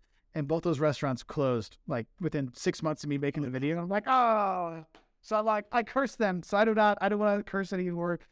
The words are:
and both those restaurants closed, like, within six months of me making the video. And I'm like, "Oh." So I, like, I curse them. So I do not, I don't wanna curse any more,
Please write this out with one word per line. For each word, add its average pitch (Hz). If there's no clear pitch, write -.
and 151
both 160
those 160
restaurants 143
closed, 127
like, 123
within 147
six -
months 156
of 147
me 143
making 143
the 139
video. 131
And 170
I'm 175
like, 208
"Oh." 196
So 220
I, -
like, 214
I 240
curse 262
them. 185
So -
I 214
do 220
not, 208
I 202
don't 208
wanna 202
curse 196
any 180
more, 170